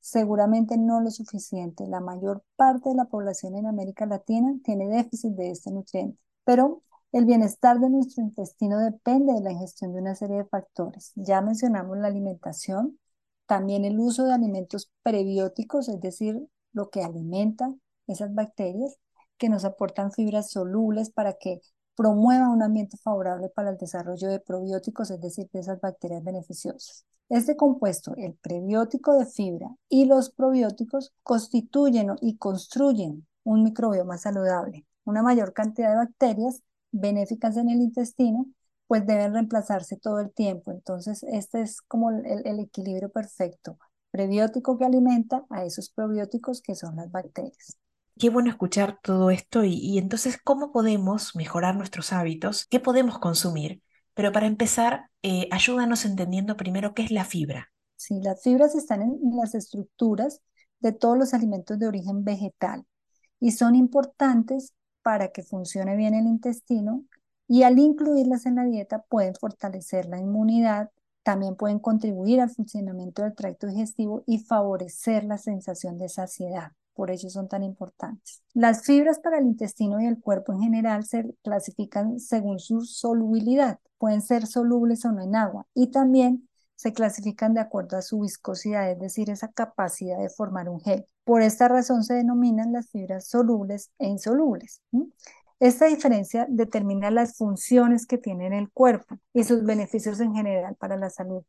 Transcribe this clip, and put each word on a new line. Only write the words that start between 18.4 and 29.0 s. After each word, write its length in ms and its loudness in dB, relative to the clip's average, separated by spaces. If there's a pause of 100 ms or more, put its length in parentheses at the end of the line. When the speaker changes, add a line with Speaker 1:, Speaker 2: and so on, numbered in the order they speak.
Speaker 1:
que 120 -2
nos 160 0
aportan 480 -4
fibras 380 -2
solubles 600 -2
para 240 -2
que 260 -8 (360)
promueva 540 6
un 120 4
ambiente 340 0
favorable 520 -4
para 220 -4
el 80 -8
desarrollo 500 -8
de 120 -2
probióticos, 680 -6
es 100 -10
decir, 320 -10
de 80 -6
esas 200 -8
bacterias 420 -8
beneficiosas. 840 -12 (260)
Este 260 2
compuesto, 600 0
el 200 -10
prebiótico 840 0